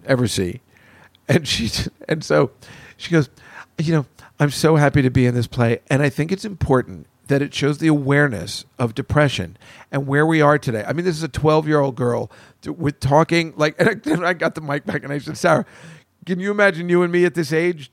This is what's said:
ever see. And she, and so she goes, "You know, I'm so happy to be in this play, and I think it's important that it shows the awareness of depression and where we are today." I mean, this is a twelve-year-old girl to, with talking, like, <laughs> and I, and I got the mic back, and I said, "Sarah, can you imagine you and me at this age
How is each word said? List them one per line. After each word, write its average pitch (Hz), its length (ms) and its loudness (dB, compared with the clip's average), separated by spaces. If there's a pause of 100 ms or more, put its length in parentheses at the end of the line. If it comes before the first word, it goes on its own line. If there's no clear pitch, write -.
ever 127 200 2
see. 90 360 -4 (680)
And 151 200 2
she, - 220 -2 (380)
and 156 160 -4
so 147 280 2 (460)
she - 140 -10
goes, 156 180 2 (480)
"You 165 160 -2
know, 147 120 0 (340)
I'm 147 100 2
so 160 280 2
happy 147 240 4
to 127 80 4
be 127 160 2
in 123 100 2
this 120 120 0
play, 117 320 0 (100)
and 139 120 2
I 147 80 2
think 151 220 -4
it's 190 140 -6
important 127 600 -2 (200)
that 139 140 0
it 139 120 -8
shows 143 240 -2
the 160 100 0
awareness 139 800 0 (120)
of 120 160 -2
depression 123 640 -2 (320)
and 143 160 -4
where 143 200 2
we 160 160 2
are 147 160 4
today." 110 280 -4
I 120 60 -6
mean, 170 140 -4
this 170 100 -2
is 160 80 -8
a 147 60 -4
twelve-year-old 151 680 0
girl 117 340 -2 (340)
to, 151 100 -10
with 151 260 -6
talking, 160 560 2
like, 151 200 0
<laughs> - 40 -8
and 196 100 6
I, 220 200 -6
and 175 160 0
I 180 80 0
got 165 220 -2
the 160 60 -10
mic 147 240 -6
back, 143 180 -6
and 139 100 -8
I 147 60 -4
said, 135 180 -12
"Sarah, 160 280 2 (600)
can 180 160 -4
you 202 100 -2
imagine 190 380 2
you 175 140 4
and 175 80 -2
me 175 120 4
at 160 120 0
this 160 180 -4
age 160 400 -2